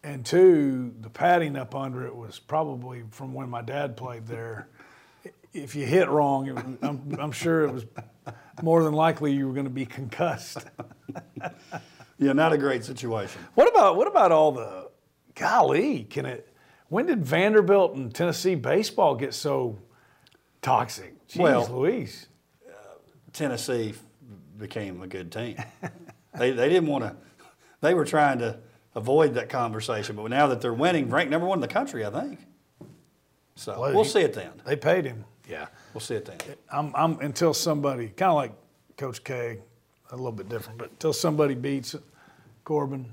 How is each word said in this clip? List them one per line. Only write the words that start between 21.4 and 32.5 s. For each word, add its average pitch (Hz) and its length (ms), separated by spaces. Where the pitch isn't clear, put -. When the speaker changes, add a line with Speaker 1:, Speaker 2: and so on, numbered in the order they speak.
Speaker 1:
Louise. 143 560
Speaker 2:
uh, - 40
Tennessee 120 560
f-, - 140
became 98 420
a 92 60
good 92 240
team. 113 240
Speaker 1:
<laughs> - 560
Speaker 2:
They, 123 140
they 127 180
didn't 170 200
wanna, 135 280
they 170 140
were 151 100
trying 147 340
to 113 200
avoid 135 400
that 120 160
conversation, 110 680
but 107 140
now 139 160
that 123 160
they're 117 140
winning, 147 340
ranked 139 220
number 170 160
one 190 100
in 143 40
the 117 60
country, 196 380
I 104 60
think. 226 280